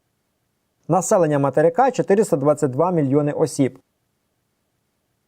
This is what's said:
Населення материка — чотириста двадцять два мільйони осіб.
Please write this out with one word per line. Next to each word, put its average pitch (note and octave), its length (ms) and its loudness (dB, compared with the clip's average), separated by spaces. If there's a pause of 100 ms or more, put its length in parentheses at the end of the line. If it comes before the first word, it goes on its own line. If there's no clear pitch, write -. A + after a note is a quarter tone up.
(880)
Населення E3+ 500 0
материка — E3 520 2
чотириста F#3+ 460 0
двадцять C#3+ 340 0
два D#3 200 -2
мільйони D3 420 0
осіб. C#3 460 -2 (1500)